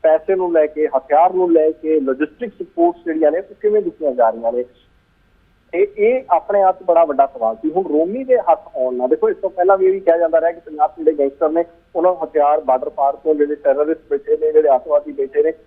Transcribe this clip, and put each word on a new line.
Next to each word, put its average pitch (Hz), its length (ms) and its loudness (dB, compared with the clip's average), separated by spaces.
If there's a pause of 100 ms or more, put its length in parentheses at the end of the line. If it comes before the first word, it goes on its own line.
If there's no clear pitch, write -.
ਪੈਸੇ 160 320 2
ਨੂੰ 180 180 -2
ਲੈ 156 120 4
ਕੇ, 151 220 -4 (100)
ਹਥਿਆਰ 160 360 2
ਨੂੰ 180 200 0
ਲੈ 156 180 4
ਕੇ, 156 280 -2
ਲੌਜਿਸਟਿਕ 143 640 -6
ਸਪੋਰਟਸ 175 440 -2
ਜਿਹੜੀਆਂ 160 260 0
ਨੇ, 170 80 -4
ਉਹ - 220 -14
ਕਿਵੇਂ 208 200 0
ਦਿੱਤੀਆਂ 160 300 -6
ਜਾ 120 180 2
ਰਹੀਆਂ 117 220 -4
ਨੇ। 123 120 -4 (1080)
ਇਹ, - 140 0 (100)
ਇਹ 240 320 0
ਆਪਣੇ 196 320 0
ਆਪ 185 180 2
'ਚ - 40 -20
ਬੜਾ 170 220 4
ਵੱਡਾ 139 200 0
ਸਵਾਲ 113 300 -4
ਸੀ। 156 160 -6
ਹੁਣ 185 120 -2
ਰੋਮੀ 180 400 -2
ਦੇ 254 140 2
ਹੱਥ 170 240 0 (140)
ਆਉਣ 127 200 -2
ਨਾਲ, 127 140 -2
ਦੇਖੋ, 180 200 0
ਇਸ - 80 -4
ਤੋਂ 185 120 -6
ਪਹਿਲਾਂ 185 280 2
ਵੀ 185 80 0
ਇਹ 190 60 4
ਵੀ 190 80 -2
ਕਿਹਾ 170 180 2
ਜਾਂਦਾ 165 240 2
ਰਿਹਾ 170 100 0
ਕਿ 170 80 -14
ਪੰਜਾਬ 151 320 -4
'ਚ - 60 -20
ਜਿਹੜੇ 160 200 0
ਗੈਂਗਸਟਰ 143 320 -2
ਨੇ, 170 160 -2 (300)
ਉਹਨਾਂ 180 160 2
ਨੂੰ 170 120 -6
ਹਥਿਆਰ 151 380 0
ਬਾਰਡਰ 131 280 -2
ਪਾਰ 139 260 -2
ਤੋਂ, 156 200 -2
ਜਿਹੜੇ 147 200 -2
ਟੈਰਰਿਸਟ 147 540 -2
ਬੈਠੇ 147 280 -2
ਨੇ, 156 140 -2
ਜਿਹੜੇ 151 240 4
ਅੱਤਵਾਦੀ 147 360 -2
ਬੈਠੇ 135 320 -2
ਨੇ 160 100 0 (120)